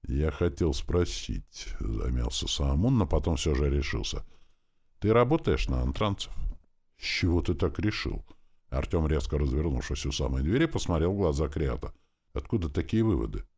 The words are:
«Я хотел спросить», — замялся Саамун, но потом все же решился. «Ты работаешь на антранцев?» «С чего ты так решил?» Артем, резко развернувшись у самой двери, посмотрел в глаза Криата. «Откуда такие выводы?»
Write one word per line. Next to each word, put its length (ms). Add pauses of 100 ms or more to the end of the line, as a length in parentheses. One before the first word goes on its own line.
«Я 220
хотел 440
спросить», — 920 (120)
замялся 680
Саамун, 500
но 80
потом 300
все 180
же 160
решился. 540 (760)
«Ты 140
работаешь 560
на 140
антранцев?» 520 (640)
«С 60
чего 360
ты 140
так 240
решил?» 460 (460)
Артем, 360
резко 320
развернувшись 680
у 60
самой 300
двери, 240
посмотрел 460
в 40
глаза 320
Криата. 440 (400)
«Откуда 360
такие 360
выводы?» 400 (140)